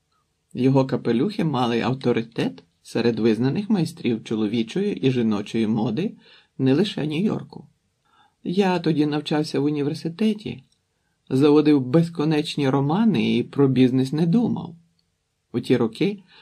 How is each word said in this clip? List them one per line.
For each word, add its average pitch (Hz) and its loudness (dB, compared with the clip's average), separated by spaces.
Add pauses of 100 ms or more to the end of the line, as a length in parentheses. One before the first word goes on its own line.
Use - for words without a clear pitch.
(540)
Його 131 2
капелюхи 131 -2
мали 123 0
авторитет 120 -4 (180)
серед 113 -2
визнаних 123 0
майстрів 156 -2
чоловічої 113 -2 (120)
і 131 4
жіночої 113 -2
моди 127 -2 (400)
не 131 2
лише 156 -2
Нью-Йорку. - -4 (760)
Я 185 0
тоді 151 0
навчався 151 -2
в 139 0
університеті, 165 -4 (640)
заводив 147 6
безконечні 151 0
романи 139 2
і 120 0
про 139 2
бізнес 131 2
не 156 0
думав. 220 0 (760)
У 117 -4
ті 127 2
роки 190 -2 (180)